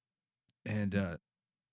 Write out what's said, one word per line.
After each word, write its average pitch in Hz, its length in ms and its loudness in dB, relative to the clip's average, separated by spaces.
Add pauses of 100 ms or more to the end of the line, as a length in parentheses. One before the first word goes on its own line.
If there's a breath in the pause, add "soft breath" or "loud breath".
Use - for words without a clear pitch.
(640)
and, 104 300 0
uh, 95 220 2 (560)